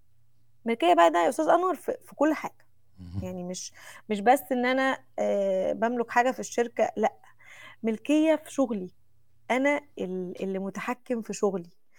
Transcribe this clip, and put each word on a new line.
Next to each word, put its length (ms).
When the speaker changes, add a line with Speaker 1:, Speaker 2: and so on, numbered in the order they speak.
Speaker 1:
الملكية 280
بقى 160
ده 140
يا 40
أستاذ 200
أنور 260
في، 300
في 100
كل 200
حاجة. 320
Speaker 2:
مهم. 260
Speaker 1:
يعني 200
مش، 280
مش 100
بس 200
إن 140
أنا، 320
آه، 540
بملك 380
حاجة 200
في 100
الشركة، 560
لأ. 160
ملكية 540
في 160
شغلي. 380
أنا 300
ال-، 440
اللي 160
متحكم 640
في 100
شغلي. 380